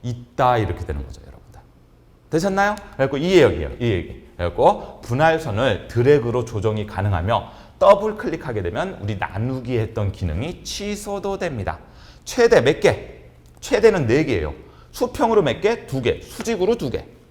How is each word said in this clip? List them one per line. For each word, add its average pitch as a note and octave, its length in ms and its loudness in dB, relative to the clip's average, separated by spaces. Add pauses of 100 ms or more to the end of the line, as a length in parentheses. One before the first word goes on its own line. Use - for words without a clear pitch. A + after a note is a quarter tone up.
있다, B2 560 0
이렇게 F#2 260 -2
되는 C#2+ 200 -6
거죠, C2+ 200 -16
여러분들. - 360 -20 (680)
되셨나요? G3 440 0 (220)
그래갖고 C3+ 200 0
이 F3 240 6
얘기예요, F2 380 4
이 A#2+ 120 0
얘기. F2 340 -4 (120)
그래갖고 B2 640 0
분할선을 C3 840 0
드래그로 A#2+ 580 2
조정이 G#2+ 420 -2
가능하며 G2 760 -2 (140)
더블 G#3 380 4
클릭하게 D3 460 -6
되면 B2 400 -4
우리 G2+ 160 -4
나누기 B2 600 -4
했던 G#2 320 -2
기능이 F#2 540 -6
취소도 G3+ 760 -6
됩니다. A2 400 -6 (460)
최대 A#3 360 6
몇 B2+ 200 2
개? - 420 0 (380)
최대는 G3 480 4
네 C#3+ 160 4
개예요. E2+ 280 -2 (380)
수평으로 A#3 520 2
몇 D3+ 180 0
개? A3+ 260 -2
두 C3 160 -6
개. A2+ 200 -2
수직으로 G#3+ 540 -2
두 D3+ 140 -4
개. - 160 -8 (240)